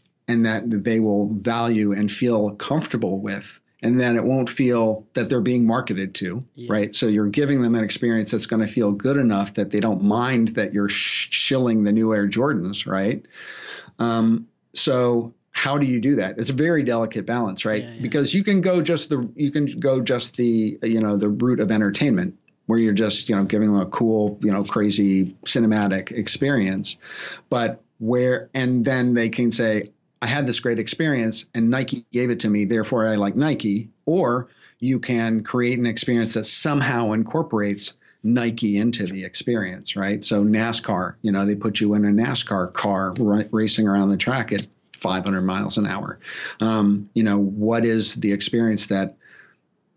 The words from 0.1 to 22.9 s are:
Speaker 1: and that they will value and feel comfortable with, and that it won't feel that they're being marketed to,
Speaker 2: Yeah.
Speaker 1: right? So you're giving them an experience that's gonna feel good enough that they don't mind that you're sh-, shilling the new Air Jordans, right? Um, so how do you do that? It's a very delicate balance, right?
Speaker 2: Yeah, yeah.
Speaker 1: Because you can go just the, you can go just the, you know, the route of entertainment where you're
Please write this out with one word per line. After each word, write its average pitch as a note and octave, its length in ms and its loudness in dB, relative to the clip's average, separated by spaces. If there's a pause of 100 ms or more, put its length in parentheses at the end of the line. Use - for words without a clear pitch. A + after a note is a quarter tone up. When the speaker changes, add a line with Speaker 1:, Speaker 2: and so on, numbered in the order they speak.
Speaker 1:
and A#2 180 2
that A2 220 -2
they A2+ 320 0
will G#2 320 2
value A2 580 0
and G2+ 200 0
feel A2 420 0
comfortable A2 640 -2
with, G2+ 400 -10 (240)
and A#2+ 180 2
that A#2+ 140 2
it A#2 80 2
won't B2+ 260 0
feel A2+ 640 0
that A#2 140 -2
they're B2 120 2
being A#2+ 260 2
marketed A2+ 480 0
to, G2+ 300 -6 (100)
Speaker 2:
Yeah. A#2+ 180 -8
Speaker 1:
right? G#2 220 0
So - 140 0
you're G#2 180 2
giving C#3 360 2
them A#2 120 2
an A2+ 80 2
experience A2 480 0
that's G#2+ 160 -2
gonna A2 220 0
feel G#2 240 0
good C3 240 0
enough G#2 380 0
that G2+ 180 -2
they G#2 80 0
don't G2+ 240 0
mind A#2 460 2
that G2+ 220 -4
you're G2+ 160 0
sh-, - 420 -4
shilling B2 520 0
the G#2 100 2
new A2 220 2
Air G2+ 140 0
Jordans, G#2 580 -2
right? G2 400 -2 (720)
Um, A#2 480 2 (260)
so A#2+ 600 0 (160)
how C#3 280 -2
do C#3+ 80 2
you B2+ 140 2
do C3+ 160 2
that? F#2+ 220 -2
It's A#2+ 120 -4
a C3 40 -2
very D3+ 300 2
delicate A2+ 420 -2
balance, A#2 380 -2
right? G#2+ 180 -2
Speaker 2:
Yeah, A#2 120 -16
yeah. A#2 80 -12
Speaker 1:
Because C3+ 300 0
you G3 120 2
can G3 160 4
go F3+ 220 2
just D#3+ 260 -2
the, B2+ 260 -2
you D3 160 0
can D3 160 0
go C3+ 340 0
just B2 360 -2
the, A2+ 440 2
you A2+ 200 2
know, G#2 160 2
the G#2 120 2
route A#2+ 300 2
of G#2+ 140 0
entertainment G#2 640 0 (280)
where A#2 140 4
you're A2 120 4